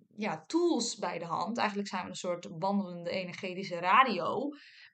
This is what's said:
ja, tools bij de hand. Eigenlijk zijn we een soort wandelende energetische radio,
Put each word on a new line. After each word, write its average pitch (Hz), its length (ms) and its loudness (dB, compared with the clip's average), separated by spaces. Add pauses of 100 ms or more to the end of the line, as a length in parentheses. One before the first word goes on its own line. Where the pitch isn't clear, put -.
(160)
ja, 190 300 -4
tools 320 500 2
bij 175 220 -4
de 170 60 -8
hand. 170 340 -2
Eigenlijk 202 300 0
zijn 185 140 -4
we 185 60 -8
een 180 60 -10
soort 175 340 -4 (100)
wandelende 180 520 -2
energetische 180 680 -4
radio, 180 680 4 (460)